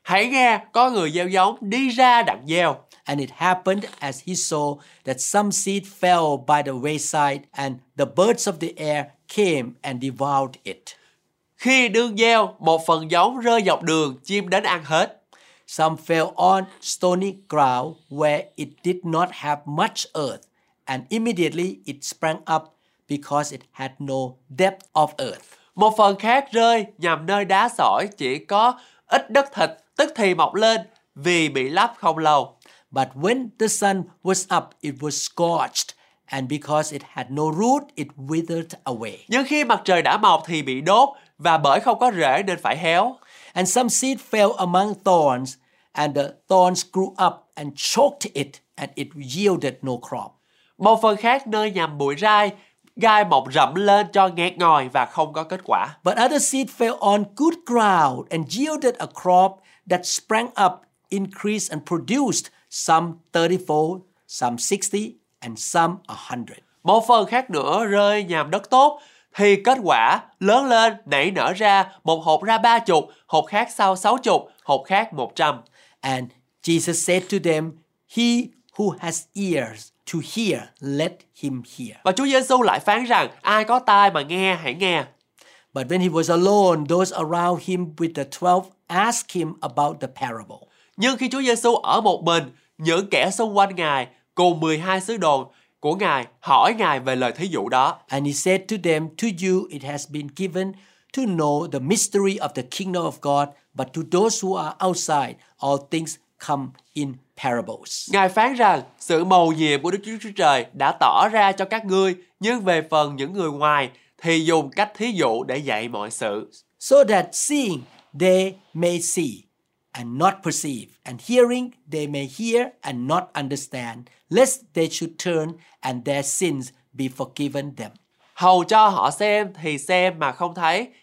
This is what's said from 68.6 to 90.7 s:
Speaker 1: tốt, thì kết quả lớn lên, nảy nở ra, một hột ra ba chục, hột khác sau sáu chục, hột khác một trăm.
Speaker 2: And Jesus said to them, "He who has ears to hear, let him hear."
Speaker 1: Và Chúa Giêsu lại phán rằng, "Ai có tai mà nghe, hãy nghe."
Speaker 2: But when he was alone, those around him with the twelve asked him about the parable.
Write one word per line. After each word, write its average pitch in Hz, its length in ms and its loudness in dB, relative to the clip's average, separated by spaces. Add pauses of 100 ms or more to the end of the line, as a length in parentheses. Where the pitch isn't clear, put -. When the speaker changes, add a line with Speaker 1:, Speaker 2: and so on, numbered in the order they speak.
Speaker 1:
tốt, 285 320 4 (340)
thì 202 200 6
kết 240 280 4
quả 139 380 4 (180)
lớn 226 260 4
lên, 226 280 4 (120)
nảy 143 260 0
nở 156 220 0
ra, 196 380 4 (120)
một 165 200 0
hột 160 200 2
ra 220 140 2
ba 233 220 4
chục, 175 300 0 (180)
hột - 200 0
khác 220 280 -2
sau 190 200 2
sáu 214 220 0
chục, 208 320 0 (140)
hột 139 220 -2
khác 208 280 -2
một 127 220 -8
trăm. 143 260 0 (400)
Speaker 2:
And 131 240 -4 (380)
Jesus 165 300 0
said 180 380 0
to 202 120 0
them, 160 280 -2 (440)
"He 233 80 0 (540)
who 202 220 -2
has 165 240 -8 (100)
ears 139 540 -4 (260)
to 165 60 -6 (160)
hear, 180 260 -2 (180)
let 143 340 -4 (220)
him 131 260 -8 (160)
hear." 117 260 -14
Speaker 1:
Và 139 80 2
Chúa 262 140 -2
Giêsu 262 360 4
lại - 180 2
phán 220 240 0
rằng, 233 260 2 (120)
"Ai 214 220 2
có 214 160 2
tai 202 320 6
mà 156 100 -2
nghe, 180 340 -2
hãy 151 180 -6
nghe." 175 300 0 (680)
Speaker 2:
But 131 140 -6
when 180 120 0
he 180 80 2
was 160 240 0
alone, 180 580 4
those 185 260 2
around 170 480 -2
him 180 340 -4
with 165 160 -4
the 147 100 -6
twelve 180 400 0 (240)
asked 208 440 -2
him 160 300 -4
about 147 380 -2
the 127 80 -8 (140)
parable. 113 360 -10 (400)